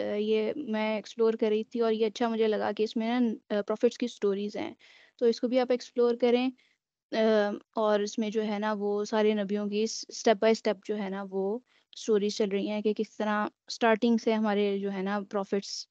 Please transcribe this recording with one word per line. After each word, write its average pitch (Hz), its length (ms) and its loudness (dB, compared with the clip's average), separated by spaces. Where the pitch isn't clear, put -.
अ, 202 40 -4
ये 214 520 0
मैं 214 420 -2
एक्सप्लोर 226 380 0
कर 226 140 2
रही 214 140 0
थी - 160 -6
और 226 120 2
ये 220 140 2
अच्छा 233 220 -2
मुझे 226 180 2
लगा 208 260 0
कि 214 120 0
इसमें 233 360 -2
ना, 220 380 -2
अ, 202 40 0
प्रॉफिट्स 220 340 0
की 247 120 -4
स्टोरीज 202 480 -4
हैं, 208 200 -8
तो 240 100 4
इसको 233 200 0
भी 254 100 2
आप 254 140 2
एक्सप्लोर 240 440 0
करें। 247 360 2
अ, 214 400 4
और 214 260 4
इसमें 214 280 -2
जो 214 120 0
है 214 160 -2
ना 214 160 -2
वो 208 300 -2
सारे 214 300 2
नबियों 208 340 -2
की 208 180 0
स-, - 280 -8
step 220 260 2
by 220 160 4
step 202 300 -4
जो 214 100 -4
है 202 140 -6
ना 196 140 -6
वो 196 380 -4
स्टोरीज 208 420 0
चल 208 120 0
रही 196 180 -2
हैं 214 140 -4
कि 214 120 0
किस - 240 -6
तरह 214 320 -2
स्टार्टिंग 226 500 4
से 226 140 0
हमारे 202 440 0
जो 196 120 -4
है 190 120 -4
ना 202 200 -2
प्रॉफिट्स, 202 680 -4